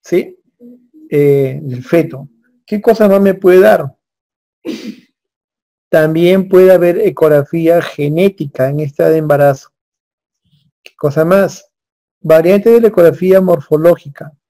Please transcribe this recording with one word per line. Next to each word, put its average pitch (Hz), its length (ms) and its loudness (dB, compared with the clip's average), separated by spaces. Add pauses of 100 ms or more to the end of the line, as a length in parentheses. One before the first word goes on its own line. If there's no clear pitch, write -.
¿Sí? - 340 -6 (720)
Eh, 139 540 0
del 127 200 -12
feto. 143 460 -4 (380)
¿Qué 208 160 -8
cosa 214 260 0
más 196 140 2
me 196 120 2
puede 185 260 2
dar? 185 360 0 (1900)
También 175 640 0
puede 185 200 4
haber 175 280 2
ecografía 165 840 0
genética 151 880 -4
en 143 120 -6
esta 156 280 -4
de 160 80 0
embarazo. 143 540 -2 (1120)
¿Qué - 120 -20
cosa 151 280 -2
más? 185 480 -2 (480)
Variante 175 500 2
de 233 120 4
la 226 60 2
ecografía 185 520 2
morfológica. 165 960 -2 (140)